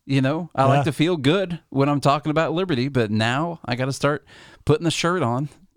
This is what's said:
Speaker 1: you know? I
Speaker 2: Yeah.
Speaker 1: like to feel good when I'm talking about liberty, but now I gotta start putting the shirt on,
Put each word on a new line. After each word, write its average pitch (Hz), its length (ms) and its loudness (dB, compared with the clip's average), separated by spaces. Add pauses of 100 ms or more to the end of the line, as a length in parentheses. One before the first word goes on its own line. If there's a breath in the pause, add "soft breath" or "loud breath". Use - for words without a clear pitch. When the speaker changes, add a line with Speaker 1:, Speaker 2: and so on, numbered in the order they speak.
Speaker 1:
you 139 140 0
know? 156 340 -2
I - 80 2
Speaker 2:
Yeah. 135 60 4
Speaker 1:
like 135 160 4
to 131 80 0
feel 165 240 0
good 170 420 0 (120)
when 139 180 2
I'm 147 120 0
talking 147 300 2
about 151 220 0
liberty, 160 360 -2
but 123 220 0
now 127 540 -2
I 120 120 -4
gotta 131 160 -2
start 143 320 -2 (400 loud breath)
putting 156 200 2
the 165 80 0
shirt 175 300 -2
on, 131 260 -2 (280)